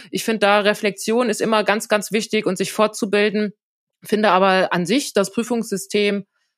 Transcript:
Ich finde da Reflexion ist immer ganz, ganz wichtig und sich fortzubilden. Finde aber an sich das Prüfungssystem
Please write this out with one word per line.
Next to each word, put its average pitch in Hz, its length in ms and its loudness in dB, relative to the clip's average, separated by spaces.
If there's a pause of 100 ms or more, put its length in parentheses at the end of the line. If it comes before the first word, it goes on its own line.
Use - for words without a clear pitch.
(120)
Ich - 140 -6
finde 220 140 -2
da 208 200 4
Reflexion 220 720 0
ist 220 120 -2
immer 214 220 2
ganz, 202 240 0
ganz - 240 -2
wichtig 214 340 -2
und 180 120 -2
sich 190 160 -4
fortzubilden. 208 800 0 (500)
Finde 214 280 2
aber 185 420 4
an 175 120 0
sich 240 280 -2
das 196 180 0
Prüfungssystem 208 920 -4 (320)